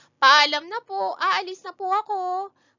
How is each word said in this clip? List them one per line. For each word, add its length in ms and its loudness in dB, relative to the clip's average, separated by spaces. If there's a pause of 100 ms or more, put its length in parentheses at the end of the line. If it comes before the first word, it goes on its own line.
(200)
"Paalam 480 4
na 160 -10
po, 320 -4
aalis 480 -4
na 80 -14
po 160 -8
ako." 640 -4 (260)